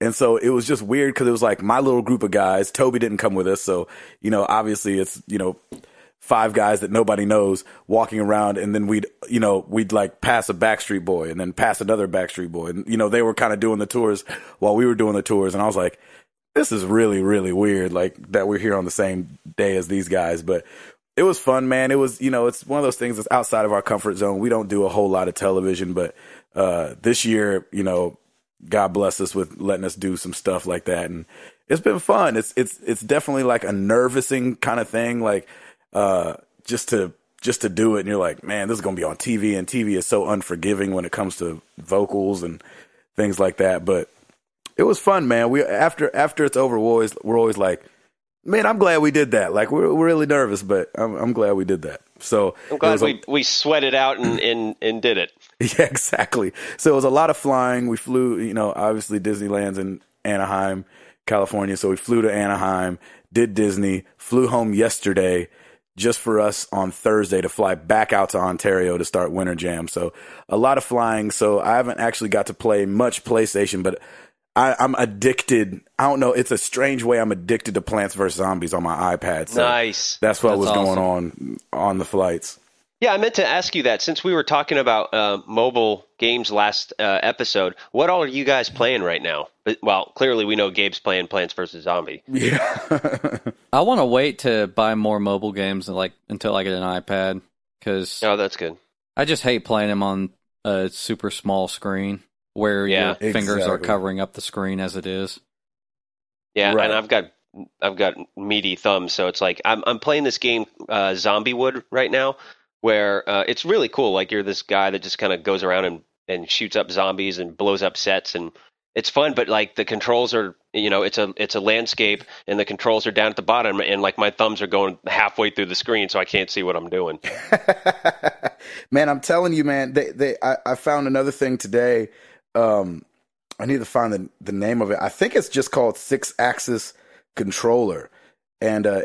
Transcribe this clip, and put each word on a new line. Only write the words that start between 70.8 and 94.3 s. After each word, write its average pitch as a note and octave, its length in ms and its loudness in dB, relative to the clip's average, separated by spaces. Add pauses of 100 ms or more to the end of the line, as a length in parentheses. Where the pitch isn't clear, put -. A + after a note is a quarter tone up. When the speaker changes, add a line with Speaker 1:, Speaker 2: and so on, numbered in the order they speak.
Speaker 1:
flying. A2+ 480 0
So G#2 300 2
I A#2 160 2
haven't B2 240 -2
actually A2+ 300 -2
got G#2 160 0
to G#2 60 -10
play G2+ 320 2
much A#2 380 0
PlayStation, G2+ 580 0
but F#2 180 -2 (580)
I, B2+ 200 4
I'm C3 180 2
addicted. A2 840 0 (180)
I C3+ 120 4
don't C#3 100 2
know. B2+ 140 4
It's B2+ 180 0
a A2+ 60 2
strange C3 460 -2
way A#2+ 180 4
I'm A2 100 0
addicted F#2 440 -2
to G2 60 0
Plants G2+ 320 -2
versus F#2+ 260 -2
Zombies F2+ 340 -2
on E2+ 100 -2
my E2+ 320 0
iPad. E2 320 -4
So - 180 0
Speaker 2:
Nice. A#2 520 -2
Speaker 1:
that's G#2+ 260 0
what A#2 60 6
Speaker 3:
That's G2+ 100 2
Speaker 1:
was G2+ 120 2
going F#2+ 280 2
Speaker 3:
awesome. F2 580 -2 (140)
Speaker 1:
on, - 80 -4 (120)
on F#2+ 60 -2
the F#2 80 -2
flights. F#2 540 -2 (420)
Speaker 2:
Yeah, A3+ 120 4
I G3 40 2
meant A3 180 0
to F#3+ 100 2
ask E3 300 0
you C#3+ 80 0
that A#2 180 2
since D#3 220 -4
we F#3 100 2
were D#3 100 2
talking D3 340 2
about, A#2 360 2
uh, G#2 320 0
mobile A2+ 640 2 (100)
games A#2 320 0
last, G#2 480 0
uh, G2 240 2
episode. G2 540 0 (160)
What D3+ 180 2
all F3+ 140 2
are C#3+ 40 -2
you C3 180 -4
guys C3 240 2
playing A#2+ 340 0
right E2+ 180 -2
now? D2+ 260 -4 (180)
But, - 180 -2
well, G2 320 0
clearly B2 300 2
we G#2+ 100 0
know G2+ 140 2
Gabe's G2 280 0
playing F#2 300 -2
Plants F2+ 260 -4
versus F2 300 -10
Zombie. F2 420 -4
Speaker 1:
Yeah. C3 540 -2 (800)
<laughs> - 160 -10
Speaker 3:
I C#3 80 4
wanna G3+ 240 2
wait B2+ 340 2